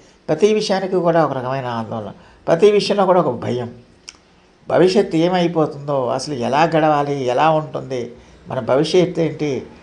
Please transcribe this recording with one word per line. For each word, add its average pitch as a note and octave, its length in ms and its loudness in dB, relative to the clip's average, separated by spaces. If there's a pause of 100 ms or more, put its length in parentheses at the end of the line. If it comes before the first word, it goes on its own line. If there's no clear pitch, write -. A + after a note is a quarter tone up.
(280)
ప్రతి G#3 260 2
విషయానికి F#3+ 420 -2
కూడా E3+ 280 2
ఒక C3+ 80 -2
రకమైన C3 340 -6
ఆందోళన, A2+ 460 -8 (340)
ప్రతి E3+ 240 4
విషయంలో G#3 360 2
కూడా F#3 140 4
ఒక B2 220 -2
భయం. A#2 280 -4 (1000)
భవిష్యత్తు F#3 480 2
ఏమైపోతుందో, D#3+ 880 0
అసలు C3+ 280 -4
ఎలా B2 280 0
గడవాలి, D3 640 0
ఎలా C3+ 260 2
ఉంటుంది, C3+ 640 -4 (360)
మన B2+ 120 -6
భవిష్యత్తు D#3 600 2
ఏంటి, C#3+ 460 -4 (160)